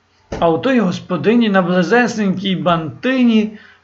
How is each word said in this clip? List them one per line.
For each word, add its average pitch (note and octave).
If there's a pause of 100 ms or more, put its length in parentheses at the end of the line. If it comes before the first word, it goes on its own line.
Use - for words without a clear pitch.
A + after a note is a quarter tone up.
(400)
А E3+
у E3
той B3
господині G3
на F#3+
близесенькій F#3+
бантині G#3+ (260)